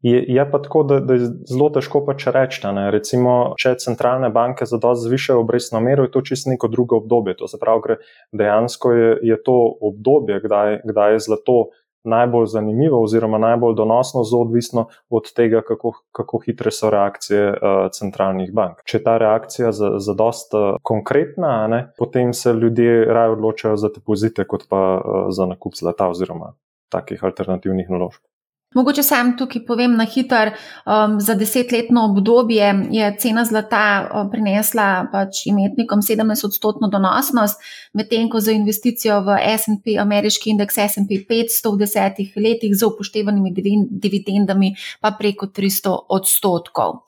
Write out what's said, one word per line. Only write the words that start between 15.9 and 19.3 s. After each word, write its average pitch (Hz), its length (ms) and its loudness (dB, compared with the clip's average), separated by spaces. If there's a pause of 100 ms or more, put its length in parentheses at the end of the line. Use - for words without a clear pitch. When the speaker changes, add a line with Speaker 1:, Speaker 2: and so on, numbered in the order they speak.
Speaker 1:
kako 113 260 -6
hitre 110 320 -4
so 107 160 0
reakcije, 104 640 0
eh, 98 320 0 (100)
centralnih 95 600 -4
bank. 92 260 -4
Če - 160 -4
je - 60 -4
ta 117 160 2
reakcija 113 560 0